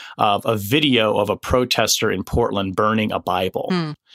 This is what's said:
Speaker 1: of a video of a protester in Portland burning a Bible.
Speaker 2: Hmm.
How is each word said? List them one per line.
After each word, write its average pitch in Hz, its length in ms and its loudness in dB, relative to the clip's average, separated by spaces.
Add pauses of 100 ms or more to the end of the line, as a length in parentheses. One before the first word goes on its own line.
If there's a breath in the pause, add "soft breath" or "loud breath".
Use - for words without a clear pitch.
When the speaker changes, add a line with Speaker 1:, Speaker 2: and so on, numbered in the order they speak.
(180 loud breath)
Speaker 1:
of 104 260 2
a 113 120 0
video 110 600 2
of 104 140 0
a 95 60 0
protester 123 760 0
in 95 140 -2
Portland 104 500 -2
burning 107 380 2
a 92 80 -2
Bible. 95 500 -2
Speaker 2:
Hmm. 170 220 -2 (220 loud breath)